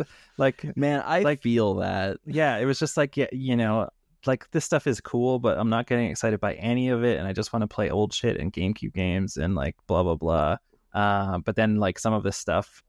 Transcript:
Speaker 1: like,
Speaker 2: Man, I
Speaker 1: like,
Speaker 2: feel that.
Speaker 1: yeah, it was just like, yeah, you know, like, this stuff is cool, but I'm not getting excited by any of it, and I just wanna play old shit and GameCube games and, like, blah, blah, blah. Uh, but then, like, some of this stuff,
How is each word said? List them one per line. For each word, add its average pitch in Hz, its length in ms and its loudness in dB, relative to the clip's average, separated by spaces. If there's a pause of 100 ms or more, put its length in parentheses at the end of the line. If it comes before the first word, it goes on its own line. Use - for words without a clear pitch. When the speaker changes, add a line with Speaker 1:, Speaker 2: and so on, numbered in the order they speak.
(360)
Speaker 1:
like, 139 400 -2
Speaker 2:
Man, 143 300 2
I 156 140 2
Speaker 1:
like, 147 220 2
Speaker 2:
feel 113 320 2
that. 95 500 -2
Speaker 1:
yeah, 147 320 0
it 110 80 0
was 135 160 0
just - 160 -2
like, 143 200 0
yeah, 135 140 0
you 131 240 -2
know, 110 340 2 (380)
like, 131 240 0
this 160 140 0
stuff 156 240 0
is 120 120 0
cool, 123 380 0
but 117 200 2
I'm 113 120 0
not 117 160 0
getting 120 240 0
excited 107 300 -2
by 104 140 -2
any 120 340 -2
of 120 160 2
it, 113 140 2
and 90 100 -4
I 95 40 -4
just 104 200 -4
wanna 110 160 0
play 104 200 -2
old 101 240 0
shit - 240 -2
and 85 160 -4
GameCube - 400 -2
games 92 440 -2
and, 82 180 0
like, 71 220 -2 (100)
blah, 90 160 2
blah, 85 140 2
blah. 82 400 2 (360)
Uh, 101 460 0
but 95 160 -4
then, 107 220 2
like, 98 240 0
some 113 120 0
of 107 120 -2
this 98 120 -2
stuff, - 520 -4